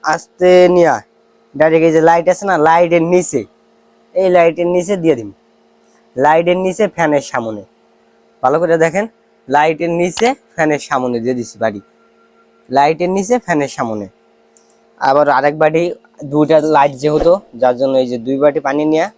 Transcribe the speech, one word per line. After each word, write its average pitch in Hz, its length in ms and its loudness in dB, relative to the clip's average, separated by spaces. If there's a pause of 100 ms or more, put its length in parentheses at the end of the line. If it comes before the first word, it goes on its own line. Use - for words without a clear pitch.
আস্তে 180 640 2
নিয়া 170 260 4 (640)
ডাইরেক্ট 160 300 2
এই 160 40 2
যে 165 80 4
লাইট 165 280 2
আছে 180 180 -2
না, 190 120 0
লাইটের 165 440 2
নিচে, 165 420 -2 (680)
এই 190 160 0
লাইটের 170 360 2
নিচে 180 300 -2
দিয়ে 165 180 0
দিন। 107 180 -10 (840)
লাইটের 165 400 2
নিচে, 190 320 -4
ফ্যানের 151 320 -2
সামনে, 113 420 -10 (800)
ভালো 131 160 0
করে 170 200 0
দেখেন, 165 260 0 (440)
লাইটের 156 420 0
নিচে, 180 440 -2 (200)
ফ্যানের 156 240 0
সামনে 127 420 -4
দিয়ে 123 140 -4
দিছি 120 240 -10
বাড়ি। 110 220 -4 (920)
লাইটের 156 400 0
নিচে, 196 280 -2
ফ্যানের 151 300 -2
সামনে। 110 380 -8 (920)
আবার 139 300 2
আরেক 143 300 0
বাটি, 160 340 0 (320)
দুইটা 151 360 2
লাইট 147 320 2
যেহেতু, 151 480 0 (140)
যার 123 220 0
জন্য 135 200 -2
এই 131 100 0
যে 123 120 -6
দুই 127 180 -6
বাটি 147 240 0
পানি 147 240 -4
নিয়া 156 340 -2